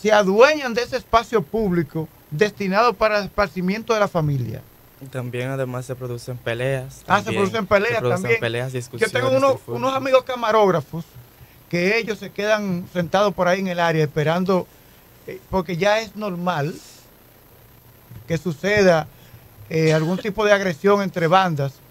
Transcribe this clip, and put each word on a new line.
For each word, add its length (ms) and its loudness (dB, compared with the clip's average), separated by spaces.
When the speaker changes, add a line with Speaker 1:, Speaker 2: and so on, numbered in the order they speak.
Speaker 1:
se 120 2
adueñan 600 4
de 100 -2
ese 120 -6
espacio 460 0
público 680 -2
destinado 640 0
para 260 0
el 60 -4
esparcimiento 680 -2
de 60 2
la 80 2
familia. 540 -2
Speaker 2:
Y 60 -16
también, 420 -8
además, 360 -6
se 100 -8
producen 420 -10
peleas. 680 -6
Speaker 1:
Ah, 140 2
se 60 -6
Speaker 2:
También 180 -2
Speaker 1:
producen 240 -2
peleas 280 2
Speaker 2:
se 40 -2
producen 220 0
Speaker 1:
también. 180 0
Speaker 2:
peleas, 320 -4
Speaker 1:
Yo 60 -6
Speaker 2:
discusiones 340 -4
Speaker 1:
tengo 180 0
unos, 220 4
Speaker 2:
del 80 -2
fútbol. 180 -8
Speaker 1:
unos 160 -2
amigos 300 2
camarógrafos 840 0
que 280 0
ellos 220 -4
se 120 -14
quedan 640 -2
sentados 400 2
por 140 0
ahí 120 2
en 80 -2
el 120 -4
área 240 2
esperando, 640 0
eh, 120 -12
porque 280 -4
ya 220 2
es 160 -8
normal 580 -4
que 100 -2
suceda, 680 2
eh, 240 2
algún 240 0
tipo 280 -2
de 80 6
agresión 480 2
entre 260 -2
bandas 460 2